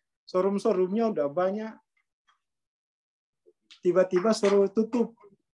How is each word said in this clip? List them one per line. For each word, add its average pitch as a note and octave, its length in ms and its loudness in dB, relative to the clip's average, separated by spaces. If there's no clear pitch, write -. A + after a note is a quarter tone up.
Showroom-showroomnya G3 800 0
udah D3+ 180 -2
banyak. F#3+ 460 -4
Tiba-tiba F#3 540 2
suruh G3 340 2
tutup. A3 480 -2